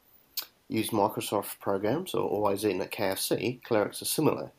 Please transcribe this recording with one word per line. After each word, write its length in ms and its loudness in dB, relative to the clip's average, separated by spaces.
used 240 -2
Microsoft 720 0
programs 520 0
or 140 0
always 380 0
eaten 160 2
at 100 -6
K 140 -2
F 140 0
C, 440 -2
clerics 380 0
are 40 -10
similar 540 0